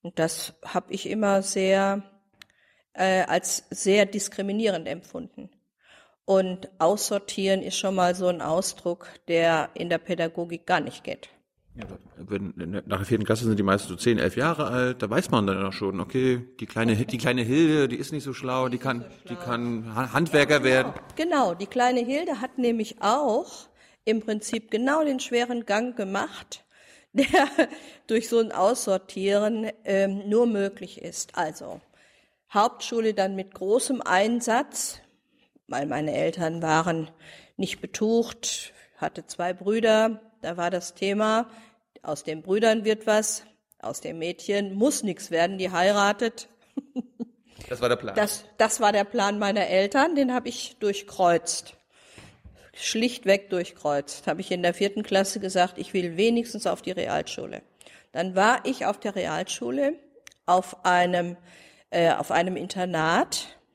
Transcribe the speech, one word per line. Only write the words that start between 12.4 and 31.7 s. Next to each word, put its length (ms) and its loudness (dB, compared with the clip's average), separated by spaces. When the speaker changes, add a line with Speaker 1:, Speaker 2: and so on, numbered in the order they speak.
Speaker 2:
nach 140 -2
der 60 -4
vierten 200 0
Klasse 200 0
sind 140 2
die 40 2
meisten 260 2
so 80 -6
zehn, 200 2
elf 200 0
Jahre 300 0
alt, 340 -2
da 80 -4
weiß 200 0
man 160 2
dann 200 0
auch 80 -4
schon, 260 -4
okay, 420 0
die 60 -8
kleine 300 2
Hi-, 80 0
die 120 -6
kleine 240 0
Hilde, 480 4
die 80 -4
ist 160 -8
nicht 100 -8
so 100 -8
schlau, 360 -2
die 20 -4
Speaker 1:
Die 60 -4
ist 60 -8
Speaker 2:
kann, 160 -2
Speaker 1:
nicht 100 -14
so 40 -20
Speaker 2:
die 80 -8
Speaker 1:
schlau. 100 -12
Speaker 2:
kann 500 -4
Ha-, 180 -4
Handwerker 400 4
Speaker 1:
Ja, 60 6
genau. 100 4
Speaker 2:
werden. 240 4
Speaker 1:
Genau, 360 2
die 140 -8
kleine 320 2
Hilde 400 -2
hat 180 -8
nämlich 440 -2
auch 680 0
im 160 0
Prinzip 500 -6
genau 320 2
den 160 0
schweren 460 -2
Gang 320 -2
gemacht, 680 -6
<laughs> 260 -20
der 120 4
durch 220 0
so 100 4
ein 140 0
Aussortieren, 1160 0
ähm, 460 0
nur 180 4
möglich 540 -4
ist. 360 -10
Also 440 -6